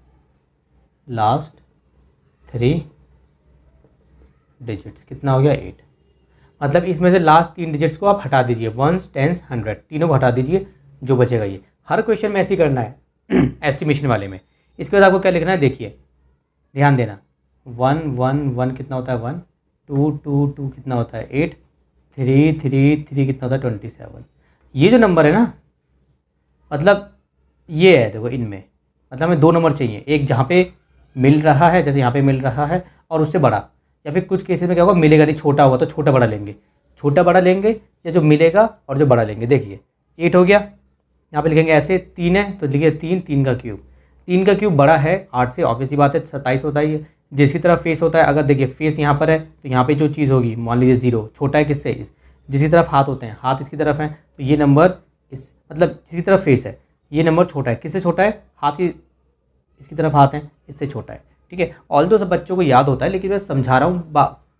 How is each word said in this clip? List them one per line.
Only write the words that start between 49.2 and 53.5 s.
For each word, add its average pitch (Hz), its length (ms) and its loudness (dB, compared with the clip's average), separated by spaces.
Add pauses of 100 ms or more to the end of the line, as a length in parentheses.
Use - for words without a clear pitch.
है 160 100 2
तो 156 300 -16
यहाँ 127 160 2
पे 147 100 0
जो 151 140 0
चीज़ 147 220 -2
होगी, 120 260 0
मान 117 220 -2
लीजिए 127 180 4
ज़ीरो, 117 380 -2
छोटा 143 240 -2
है 151 60 2
किससे, 143 260 -6
इस, - 200 -12 (380)
जिसकी 139 200 0
तरफ 165 200 4
हाथ 139 160 2
होते 127 200 -8
हैं, 110 140 -16
हाथ 139 220 -4